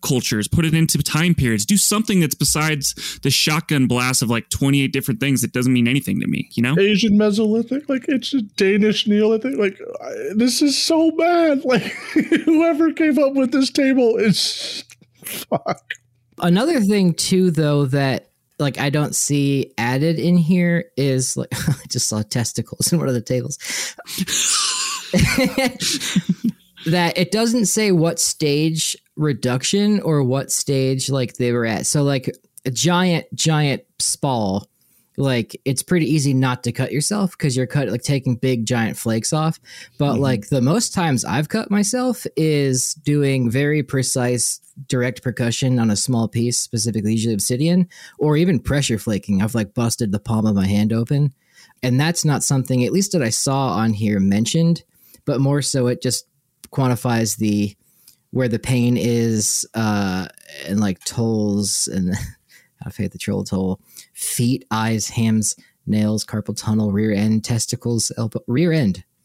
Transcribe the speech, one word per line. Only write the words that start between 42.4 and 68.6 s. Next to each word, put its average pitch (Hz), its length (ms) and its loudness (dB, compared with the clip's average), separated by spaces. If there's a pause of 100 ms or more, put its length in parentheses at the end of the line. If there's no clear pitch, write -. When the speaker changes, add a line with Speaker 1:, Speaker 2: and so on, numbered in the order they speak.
Speaker 3:
doing 135 580 0
very 143 320 2
precise 123 800 -2 (260)
direct 123 340 -2
percussion 123 580 0
on 113 120 2
a 104 60 0
small 113 320 0
piece, 120 280 -2
specifically 107 540 -2
usually 113 220 0
obsidian, 156 560 0 (300)
or 151 180 2
even 170 200 2
pressure 131 400 -2
flaking. 101 440 -2
I've, 107 120 -2
like, 110 200 -2
busted 117 400 -2
the 107 60 -2
palm 110 260 -2
of 107 100 2
my 95 100 2
hand 104 280 2
open. 135 400 0 (500)
And 127 160 2
that's 160 240 0
not 139 180 0
something, 127 440 0
at 110 80 -2
least 196 180 0
that 175 100 0
I 113 100 0
saw 135 420 0
on 110 180 0
here, 104 300 0
mentioned, 117 640 2 (420)
but 135 160 0
more 143 200 2
so 131 260 0
it 123 140 -2
just - 240 -4 (460)
quantifies 120 680 0
the, 104 380 0 (560)
where 127 160 0
the 117 120 -2
pain 123 380 2
is, 117 760 0
uh, 101 540 -2 (400)
and, 98 120 0
like, 98 240 -2
tolls 104 840 -2
and 90 280 -2
<laughs> - 680 -14
how 117 60 -12
to - 60 -14
pay 101 120 -4
the - 100 -14
troll 98 260 -4
toll, 95 360 -4 (340)
feet, - 580 -4
eyes, 110 380 -2
hams, 110 460 0 (320)
nails, 107 380 0
carpal 107 300 -6
tunnel, 107 360 0
rear 107 200 2
end, 107 320 0
testicles, 117 760 -2
elbow, 113 300 -4
rear 156 240 2